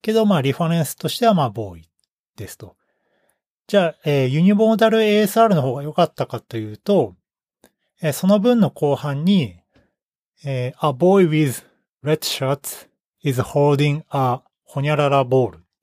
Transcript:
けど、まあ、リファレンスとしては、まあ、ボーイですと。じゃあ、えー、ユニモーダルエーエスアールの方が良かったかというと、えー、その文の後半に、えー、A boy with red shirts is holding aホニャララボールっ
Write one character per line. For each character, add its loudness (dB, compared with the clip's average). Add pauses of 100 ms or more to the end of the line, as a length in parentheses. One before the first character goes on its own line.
け -4
ど、 2
ま 4
あ、 0
リ 0
フ -4
ァ -2
レ 0
ン -2
ス -10
と -8
し -8
て 0
は、 4
ま 2
あ、 -2
ボ -10
ー -20
イ -20 (480)
で -14
す -20
と。 -20 (880)
じ 0
ゃ 2
あ、 -8 (100)
え 2
ー、 0
ユ -2
ニ 4
モ 2
ー 0
ダ 4
ル 2
エ 2
ー 2
エ 0
ス -6
ア 6
ー 4
ル 2
の 2
方 -2
が -8
良 -8
か 2
っ -4
た -6
か -8
と -14
い -8
う -16
と、 0 (840)
え -2
ー、 -2
そ -4
の 4
文 2
の 2
後 -2
半 -6
に、 0 (880)
え -6
ー、 -4
A -2
boy 4
with -2 (400)
red 0
shirts -6 (340)
is -2
holding 0
a -4 (220)
ホ -12
ニ -2
ャ -2
ラ 0
ラ 2
ボ 0
ー -18
ル -20
っ -20 (240)